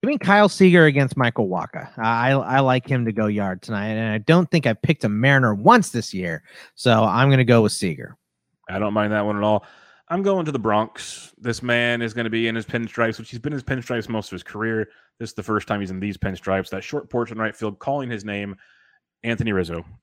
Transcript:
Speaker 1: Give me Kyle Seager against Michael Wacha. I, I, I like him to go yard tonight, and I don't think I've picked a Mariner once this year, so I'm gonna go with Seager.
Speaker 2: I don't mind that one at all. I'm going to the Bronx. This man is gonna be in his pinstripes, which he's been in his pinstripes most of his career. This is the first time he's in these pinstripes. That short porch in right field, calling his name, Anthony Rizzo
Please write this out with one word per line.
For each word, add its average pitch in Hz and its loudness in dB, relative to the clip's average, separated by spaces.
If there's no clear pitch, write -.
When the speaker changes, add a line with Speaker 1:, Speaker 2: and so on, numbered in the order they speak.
Speaker 1:
Give 202 0
me 294 0
Kyle 202 6
Seager 180 8
against 139 2
Michael 117 0
Wacha. - -8
I, 117 2
I, 127 0
I 139 4
like 131 2
him 127 0
to 113 -2
go 107 0
yard 101 -2
tonight, 107 -6
and 110 -4
I 107 -2
don't 160 4
think 156 0
I've 113 0
picked - -2
a 113 2
Mariner 123 4
once 180 4
this - -8
year, 87 -6
so 113 4
I'm 113 2
gonna 131 4
go 117 6
with 104 2
Seager. 78 -8
Speaker 2:
I 95 -6
don't 104 -4
mind 104 0
that 104 0
one 104 -2
at 101 -2
all. 104 2
I'm 180 -4
going 190 0
to 151 -6
the 139 -4
Bronx. - -4
This 117 -6
man 120 0
is 113 -6
gonna 117 -4
be 113 -2
in 113 -4
his 113 -6
pinstripes, 113 -4
which 117 -16
he's 120 -12
been 147 -6
in 147 -6
his 127 -10
pinstripes 123 -6
most 110 -6
of - -16
his 90 -12
career. 110 -4
This 113 -12
is - -20
the 104 -10
first 107 -2
time 104 -2
he's 95 -6
in 95 -8
these 98 -4
pinstripes. 95 -2
That 95 -8
short - -8
porch 120 -4
in 110 -12
right 110 -4
field, 104 -8
calling 139 -4
his 107 -10
name, 101 -6
Anthony 113 -2
Rizzo 85 -2